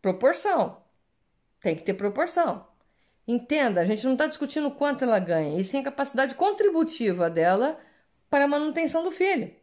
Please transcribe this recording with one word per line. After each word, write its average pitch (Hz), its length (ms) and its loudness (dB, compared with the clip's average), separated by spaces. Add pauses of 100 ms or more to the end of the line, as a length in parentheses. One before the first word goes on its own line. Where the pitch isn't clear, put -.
Proporção. 247 800 0 (800)
Tem 165 140 -2
que - 60 -14
ter 196 120 -2
proporção. 208 720 -2 (600)
Entenda, 240 540 0
a 170 60 2
gente 214 200 -2
não 262 100 2
tá 302 100 0
discutindo 294 440 -4
quanto 285 340 -2
ela 226 140 2
ganha, 160 400 -2
e 190 60 -2
sim 269 140 -4
a 262 60 -4
capacidade 277 500 -4
contributiva 320 960 0
dela 185 480 2 (500)
para 285 160 4
a 285 40 2
manutenção 311 540 0
do 359 100 -2
filho. 359 500 0